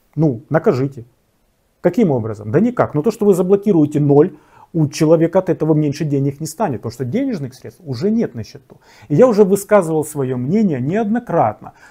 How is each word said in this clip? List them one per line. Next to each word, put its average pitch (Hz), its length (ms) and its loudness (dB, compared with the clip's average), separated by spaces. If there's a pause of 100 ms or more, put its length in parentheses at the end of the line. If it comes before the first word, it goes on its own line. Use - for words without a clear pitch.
(140)
Ну, 147 340 -2
накажите. 139 560 -2 (760)
Каким 180 320 2
образом? 107 400 -6
Да 151 80 2
никак. 220 340 0
Но 147 80 -2
то, 226 80 -2
что 208 160 -2
вы 202 80 6
заблокируете 180 640 2
ноль, 147 380 4 (360)
у 160 140 0
человека 165 540 2
от 185 100 0
этого 156 240 0
меньше 151 300 -2
денег 139 340 -2
не 156 80 -10
станет, 151 360 -6
потому 113 100 -8
что 139 120 -10
денежных 170 500 -4
средств - 300 -20
уже 147 280 -4
нет 226 240 -4
на 110 80 -8
счету. - 320 -20 (320)
И 147 80 0
я 247 100 8
уже 214 160 4
высказывал 185 640 2
своё 131 320 -4
мнение 151 440 0
неоднократно, 190 920 -2 (180)